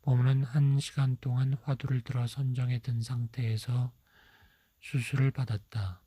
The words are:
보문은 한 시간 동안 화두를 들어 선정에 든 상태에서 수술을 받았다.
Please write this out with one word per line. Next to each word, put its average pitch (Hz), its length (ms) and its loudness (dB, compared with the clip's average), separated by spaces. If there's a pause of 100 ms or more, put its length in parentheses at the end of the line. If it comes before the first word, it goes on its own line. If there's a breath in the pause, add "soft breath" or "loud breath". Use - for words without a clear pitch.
보문은 131 420 4
한 139 360 4
시간 131 380 0
동안 131 360 0 (100)
화두를 131 380 -2
들어 120 260 -2
선정에 127 520 -2
든 117 220 -2
상태에서 120 920 -2 (920 soft breath)
수술을 135 480 0
받았다. 104 760 -6